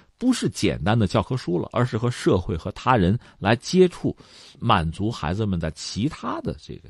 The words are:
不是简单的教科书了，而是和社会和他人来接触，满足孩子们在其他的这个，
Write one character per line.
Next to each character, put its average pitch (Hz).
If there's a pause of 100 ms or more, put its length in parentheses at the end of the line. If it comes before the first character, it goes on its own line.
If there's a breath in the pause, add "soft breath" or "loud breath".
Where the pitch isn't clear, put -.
(160 soft breath)
不 254
是 214
简 67
单 110
的 104
教 107
科 127
书 -
了， -
而 120
是 117
和 120
社 120
会 90
和 92
他 127
人 98 (200 soft breath)
来 107
接 180
触， - (420 loud breath)
满 92
足 98
孩 85
子 110
们 95
在 80
其 -
他 -
的 80
这 -
个， -